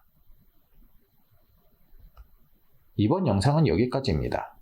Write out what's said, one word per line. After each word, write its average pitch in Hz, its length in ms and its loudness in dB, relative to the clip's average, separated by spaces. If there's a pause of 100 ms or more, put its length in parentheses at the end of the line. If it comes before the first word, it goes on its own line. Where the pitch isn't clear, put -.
(3000)
이번 151 280 2
영상은 135 400 2
여기까지입니다. 95 960 -2